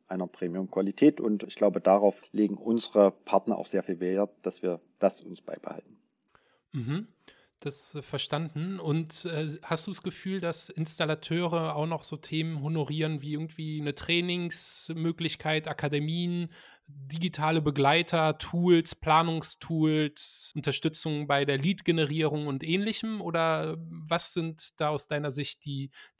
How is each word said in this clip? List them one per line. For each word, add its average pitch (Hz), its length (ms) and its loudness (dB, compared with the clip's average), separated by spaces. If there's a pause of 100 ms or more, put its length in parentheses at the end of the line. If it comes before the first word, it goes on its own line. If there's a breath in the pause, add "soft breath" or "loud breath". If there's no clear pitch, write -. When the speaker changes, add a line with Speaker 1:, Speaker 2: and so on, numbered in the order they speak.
Speaker 1:
einer 92 180 -4
Premium-Qualität. 95 920 2
Und 107 240 0
ich - 100 -14
glaube, 95 260 2
darauf 98 400 6 (120)
legen 101 240 2
unsere 110 560 4
Partner - 460 0
auch 85 80 -6
sehr - 160 0
viel 87 180 -4
Wert, 95 300 2 (120)
dass - 200 -6
wir 87 180 -2 (180)
das 98 220 2
uns 85 200 -16
beibehalten. - 560 -14 (760)
Speaker 2:
Mhm. 143 340 -4 (580 soft breath)
Das, - 300 -8
äh, 143 80 -8
verstanden. 156 760 -4
Und, 160 460 -2
äh, 160 380 -6
hast - 240 -4
du 208 40 -6
das 175 120 -12
Gefühl, 190 380 -6
dass 170 280 -4
Installateure 160 1080 -2
auch 151 100 0
noch 165 180 -4
so 156 140 -10
Themen 160 440 -4
honorieren 151 600 -2
wie 151 100 -6
irgendwie 156 480 -6
eine 147 140 -2
Trainingsmöglichkeit, 165 1700 -2
Akademien, 165 840 -2 (340 soft breath)
digitale 156 760 -2
Begleiter, 156 720 4
Tools, 175 580 4
Planungstools, 156 1600 0
Unterstützung 151 720 -2
bei 143 200 2
der 139 100 2
Lead-Generierung 151 920 2
und 135 140 -2
Ähnlichem? 208 600 -2
Oder 160 560 0
was 165 560 -4
sind 165 440 -6
da 151 120 0
aus 147 180 -4
deiner 147 220 -2
Sicht 131 340 -6
die, 139 260 -6 (300 loud breath)